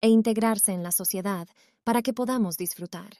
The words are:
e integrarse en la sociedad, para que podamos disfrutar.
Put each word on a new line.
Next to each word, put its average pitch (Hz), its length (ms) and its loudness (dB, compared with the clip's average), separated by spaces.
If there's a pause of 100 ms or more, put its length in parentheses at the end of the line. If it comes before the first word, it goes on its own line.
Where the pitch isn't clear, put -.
e 226 80 4
integrarse 220 640 4
en 180 100 -4
la 175 100 -6
sociedad, 185 540 -4 (380)
para 233 160 2
que 233 140 -2
podamos 233 420 0
disfrutar. 175 640 -10